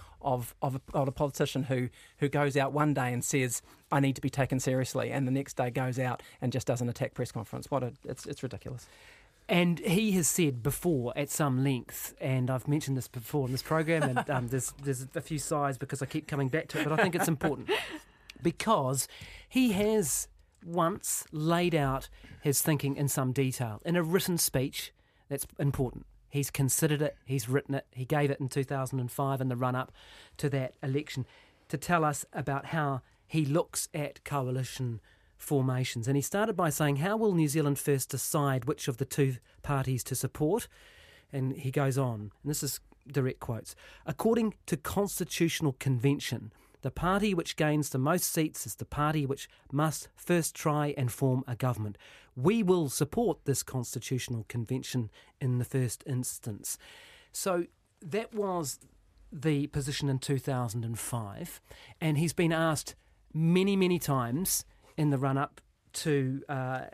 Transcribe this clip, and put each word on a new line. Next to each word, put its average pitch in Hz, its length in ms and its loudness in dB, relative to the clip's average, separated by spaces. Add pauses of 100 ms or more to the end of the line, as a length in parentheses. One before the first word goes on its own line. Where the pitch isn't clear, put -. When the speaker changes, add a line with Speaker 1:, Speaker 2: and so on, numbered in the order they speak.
(220)
Speaker 1:
of, 123 400 -2
of 135 160 0
a, - 40 -12 (160)
of 139 120 2
a - 20 0
politician 139 520 0
who, 123 260 0 (300)
who 143 100 2
goes 143 280 2
out 135 140 4
one 147 220 4
day 143 200 0
and 120 100 -2
says, 127 380 0 (300)
"I 147 80 4
need 135 160 4
to - 60 -10
be 139 80 -2
taken 131 320 0
seriously," 127 500 0
and 131 160 0
the 127 40 0
next 135 260 -2
day 127 120 0
goes 127 300 -2
out 127 240 -2 (180)
and 127 120 0
just 127 120 -4
does 120 160 2
an 120 80 0
attack - 240 -4
press 123 180 -6
conference. 123 380 -10
What 131 140 -2
a, 120 80 -4 (140)
it's, 135 200 -10
it's 147 160 -10
ridiculous. 127 460 -10 (600)
Speaker 2:
And 175 300 4
he 214 340 2
has 180 160 2
said 135 340 2
before 135 540 0
at 143 120 -2
some 135 360 2
length, - 560 -2
and 131 280 0
I've 127 160 -2
mentioned 147 300 0
this 127 140 -4
before 131 360 -2
in 123 60 -2
this 131 100 -2
program, 160 400 2
and, 143 280 0
um, 127 180 0
<laughs> 113 40 -8
there's, 131 200 -2 (100)
there's 135 240 -4 (100)
a 147 60 -4
few 156 160 -6
sighs 143 400 -2
because 139 240 -6
I 135 40 -2
keep 151 240 -4
coming 139 180 0
back - 220 -2
to 151 100 -4
it, 302 60 0
but 156 120 2
I 214 60 6
think 175 100 2
it's 175 140 2
important 143 420 0 (360)
<laughs> - 360 -20
because 147 680 2 (400)
he 247 240 4
has 208 560 2 (360)
once 170 680 0
laid 165 420 2
out 135 320 2 (340)
his 143 200 2
thinking 139 340 2
in 139 140 0
some 127 240 0
detail 127 520 -2
in 170 120 2
a 180 40 4
written 170 360 2
speech. - 560 -2 (340)
That's 139 180 -6 (140)
important. 139 460 -2 (240)
He's 139 200 -2
considered 147 520 2
it, 147 240 -2
he's 127 240 -4
written 139 260 0
it, 135 160 -4
he 127 140 -8
gave 147 260 2
it 139 80 -4
in 135 80 -2
two 139 160 0
thousand 135 380 -2
and 123 100 -4
five 135 300 -2
in 131 80 0
the 123 80 -2
run-up 127 340 -2 (460)
to 147 140 -2
that 131 300 -2
election 135 440 -2 (420)
to 147 100 -4
tell 165 280 2
us 147 260 0
about 139 360 -4
how 143 340 -2 (260)
he 156 160 2
looks - 500 0
at - 300 -6
coalition 127 800 -2 (360)
formations. 127 720 0
And 139 80 2
he 139 60 4
started 208 340 0
by 175 140 2
saying, 143 280 2
"How 196 200 0
will 214 160 4
New 160 160 6
Zealand 143 280 2
First 139 320 0
decide 135 560 0
which - 220 -4
of 123 100 -2
the 131 80 -2
two 135 300 2 (260)
parties 131 440 0
to 127 100 -6
support?" 151 520 0 (640)
And 131 260 -2
he 131 140 -4
goes 135 260 2
on, 113 340 -2 (100)
and 139 80 -4
this 151 140 -2
is 135 160 -4 (320)
direct 131 300 0
quotes, - 340 -8 (300)
"According 220 500 2 (120)
to 180 100 0
constitutional 170 1040 0
convention, 127 720 0 (300)
the 131 100 -4
party 190 420 2
which 170 220 -2
gains 151 340 2
the - 80 -2
most 160 360 2
seats 156 320 -2
is 113 100 -8
the - 100 -10
party 151 400 0
which 131 220 -4 (240)
must 151 440 0
first - 400 0
try 147 420 0
and 123 140 0
form 131 360 2
a 123 80 -4
government. 107 420 -2 (380)
We 202 280 4
will 175 260 4
support 175 560 0
this 135 180 0
constitutional 123 840 -4
convention 120 640 -4 (320)
in 127 180 2
the 120 60 -2
first 127 420 -2
instance." - 680 -6 (560)
So 175 320 -2 (360)
that 202 320 -6
was 185 460 -2 (520)
the 147 360 0
position 143 420 -2
in 131 100 2
two 139 200 0
thousand 120 460 -2
and 113 120 -4
five, 113 640 -6 (400)
and 156 180 2
he's 160 160 2
been 165 200 2
asked 160 420 0 (380)
many, 180 420 4
many 185 240 4
times 135 640 0 (320)
in 151 140 4
the 139 80 4
run-up 139 420 0 (320)
to, 135 560 0
uh, 131 340 -4 (120)